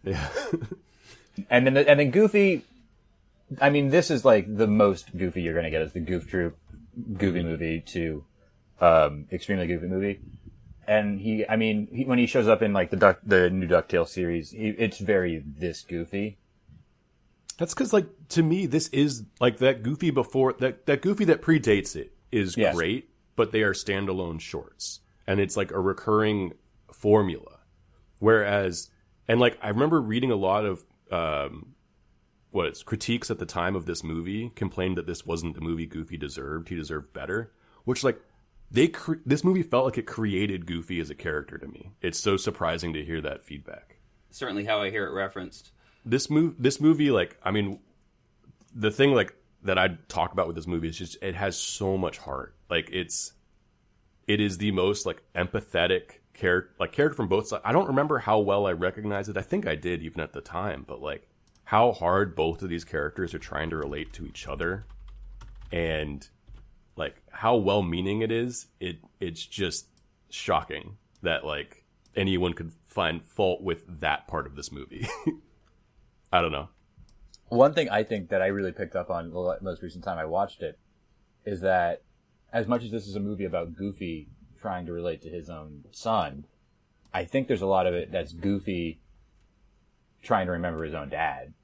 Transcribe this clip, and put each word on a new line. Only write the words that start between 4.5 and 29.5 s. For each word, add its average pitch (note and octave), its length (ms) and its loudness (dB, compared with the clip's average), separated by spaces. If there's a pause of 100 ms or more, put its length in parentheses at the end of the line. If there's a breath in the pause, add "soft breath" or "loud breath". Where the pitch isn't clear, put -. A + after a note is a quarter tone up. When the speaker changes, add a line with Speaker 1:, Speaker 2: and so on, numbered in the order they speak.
Speaker 2:
the A2 120 4
most G#2 500 4
Goofy F2+ 240 -2
you're E2 140 -2
gonna E2 160 0
get D#2 100 0
is D#2 140 -2
the F2+ 60 -6
Goof E2 280 -4
Troop F2 300 -2 (580)
Goofy F#2 220 2
Speaker 1:
Mm-hmm. E2+ 100 -2
Speaker 2:
movie D#2+ 380 -4
to, D#2+ 380 -6 (580)
um, D2+ 500 6
extremely F#2 340 -2
Goofy E2+ 200 -2
movie. F#2+ 340 -2 (680)
And G#2 340 2
he, G#2+ 280 -2
I A2 80 2
mean, G#2+ 360 2
he, C3 120 -2
when B2+ 140 2
he A#2+ 80 6
shows A#2 220 4
up A2 120 6
in, G#2 140 2
like, F2+ 160 2
the G2 60 -2
Duck, F#2+ 280 6
the F#2 240 6
new F#2 200 0
DuckTales E2+ 400 2
series, E2+ 420 -4
he, G#2+ 180 -4
it's G#2+ 300 -2
very F2+ 480 0
this D#2 360 -6
Goofy. G2 540 -6 (1200)
Speaker 1:
That's E3+ 160 -4
'cause, - 180 0
like, G3 140 4 (240)
to E3 120 4
me, E3+ 240 2
this C#3+ 220 0
is, C3+ 360 0 (160)
like, B2 180 2
that B2+ 240 4
Goofy D3+ 280 0
before, C3 440 2
that, - 320 -2
that C#3+ 140 2
Goofy G3+ 260 2
that D#3+ 160 6
predates A#2 540 4
it C#2+ 160 -10 (180)
is F#2+ 260 0
Speaker 2:
Yes. G#2 180 4
Speaker 1:
great, F2 360 0 (260)
but G#2+ 160 2
they A2 100 4
are G2 120 4
standalone F#2 680 -2
shorts. - 600 -12 (260)
And G2 140 2
it's, F#2+ 160 0
like, G2 140 0
a F2 100 -2
recurring G#2 720 2 (400)
formula. G#2 680 2 (580)
Whereas, G2+ 720 4 (380)
and, A#2 100 6
like, B2 240 4